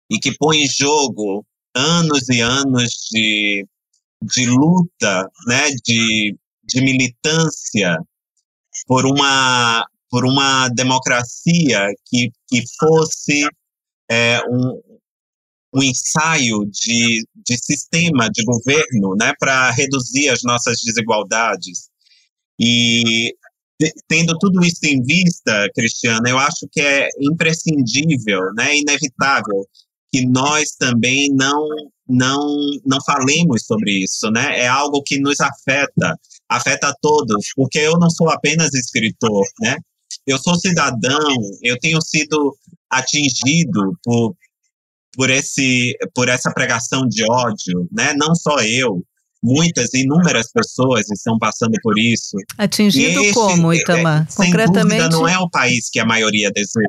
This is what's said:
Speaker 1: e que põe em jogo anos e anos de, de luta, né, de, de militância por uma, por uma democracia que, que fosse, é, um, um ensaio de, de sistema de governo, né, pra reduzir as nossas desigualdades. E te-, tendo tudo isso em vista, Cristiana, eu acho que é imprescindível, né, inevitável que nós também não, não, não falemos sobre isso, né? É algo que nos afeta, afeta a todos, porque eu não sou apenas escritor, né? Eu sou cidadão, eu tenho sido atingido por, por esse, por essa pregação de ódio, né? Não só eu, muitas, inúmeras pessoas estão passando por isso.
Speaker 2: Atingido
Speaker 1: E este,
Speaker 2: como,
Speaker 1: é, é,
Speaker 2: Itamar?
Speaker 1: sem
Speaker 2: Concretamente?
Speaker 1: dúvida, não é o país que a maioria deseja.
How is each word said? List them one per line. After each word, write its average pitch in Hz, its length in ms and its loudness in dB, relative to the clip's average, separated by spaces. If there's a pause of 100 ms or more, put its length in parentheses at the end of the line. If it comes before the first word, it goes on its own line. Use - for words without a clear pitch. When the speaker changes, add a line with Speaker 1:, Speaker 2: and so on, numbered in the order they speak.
(100)
Speaker 1:
e 107 80 -2
que 131 200 -2
põe 151 240 2
em 135 60 0
jogo 120 760 0 (320)
anos 147 540 0
e 120 100 2
anos 127 500 0 (200)
de, 104 560 -2 (560)
de 123 240 -2
luta, 127 800 2 (180)
né, 139 240 0 (140)
de, 110 520 0 (280)
de 127 160 -2
militância 131 1160 -2 (880)
por 131 180 0
uma, 131 800 2 (220)
por 123 160 -2
uma 135 460 2
democracia 127 1200 0 (180)
que, 120 240 0 (180)
que 117 160 0 (140)
fosse, 156 680 0 (640)
é, 117 380 2
um, 127 320 -2 (920)
um 135 80 2
ensaio 135 880 0
de, 117 540 -2 (100)
de 123 240 -6
sistema 147 720 -2
de 107 140 -4
governo, 117 720 0
né, 127 200 0
pra 131 320 2
reduzir 135 580 0
as 117 160 0
nossas 120 400 0
desigualdades. 107 1040 -2 (720)
E 117 720 2 (460)
te-, 160 140 0 (120)
tendo 165 320 0
tudo 185 260 2
isso 170 200 -2
em 139 180 0
vista, 123 720 0
Cristiana, 113 540 -2
eu 127 100 0
acho 147 320 -2
que 156 100 -6
é 139 280 2 (120)
imprescindível, 143 1200 0 (140)
né, 135 220 0
inevitável 135 920 -2 (460)
que 127 140 2
nós 143 520 0
também 127 560 0
não, 143 320 0 (420)
não, 127 300 2 (480)
não 135 180 0
falemos 143 640 0
sobre 101 380 0
isso, - 260 -4
né? 117 300 -2
É 123 80 0
algo 143 340 0
que 143 160 -4
nos 139 220 0
afeta, 135 760 -2 (320)
afeta 135 420 -2
a 139 120 -6
todos, 131 440 2 (100)
porque 135 240 0
eu 156 180 2
não 170 100 6
sou 165 220 2
apenas 151 440 0
escritor, 110 680 0 (180)
né? 123 160 -2 (480)
Eu 135 140 -2
sou 175 160 0
cidadão, 143 640 0 (460)
eu 120 160 0
tenho 160 200 0
sido 151 560 -2 (320)
atingido 127 1160 0
por, 117 320 0 (800)
por 131 140 0
esse, 127 640 0 (180)
por 123 140 0
essa 123 240 -2
pregação 127 560 -2
de 107 200 -2
ódio, 107 640 -2
né? 131 240 -2
Não 156 220 0
só 147 240 0
eu, 110 440 -2 (380)
muitas, 135 520 0
inúmeras 135 580 2
pessoas 117 580 0
estão 113 300 -2
passando 110 320 0 (100)
por 104 160 0
isso. 113 380 -2 (200)
Speaker 2:
Atingido 196 640 2
Speaker 1:
E 202 60 2
este, 202 80 2
Speaker 2:
como, 175 380 4
Speaker 1:
é, 170 60 2
é, - 20 0
Speaker 2:
Itamar? 160 500 2
Speaker 1:
sem 190 160 0
Speaker 2:
Concretamente? 185 560 4
Speaker 1:
dúvida, - 60 2
não - 180 2
é 180 140 2
o 175 100 -2
país 123 400 0
que - 80 -4
a 113 80 0
maioria 107 460 2
deseja. 104 360 -2